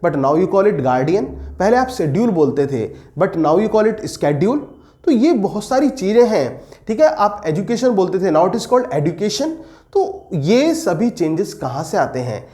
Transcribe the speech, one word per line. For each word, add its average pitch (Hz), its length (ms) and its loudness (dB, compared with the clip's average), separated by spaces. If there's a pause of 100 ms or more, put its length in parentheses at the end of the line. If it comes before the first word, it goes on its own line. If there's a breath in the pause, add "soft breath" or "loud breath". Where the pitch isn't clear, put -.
but 165 120 0
now 139 200 2
you 180 120 2
call 196 180 2
it 185 160 2
guardian। 151 440 0 (340 loud breath)
पहले 214 180 2
आप 254 100 2
शेड्यूल 190 420 0
बोलते 143 380 2
थे, 117 200 -4 (320 loud breath)
but 180 180 0
now 156 220 2
you 220 100 0
call 214 180 2
it 220 220 -4
schedule। 170 500 0 (460 loud breath)
तो 349 60 2
ये 262 220 4
बहुत 202 300 -2
सारी 269 260 0
चीज़ें 220 380 4
हैं, 208 340 -2 (260 loud breath)
ठीक 220 120 -4
है। 311 160 6
आप 208 300 0
एजुकेशन 202 440 -2
बोलते 190 300 0
थे, 180 120 0
now 156 140 4
it 180 100 0
is 220 120 -4
called 247 260 0
एडुकेशन। 196 640 -2 (360 loud breath)
तो - 400 -2
ये 226 420 2
सभी 240 340 -2
चेंजेस 165 440 -4
कहाँ 135 300 -8
से 180 140 -6
आते 131 220 -2
हैं? 120 340 -8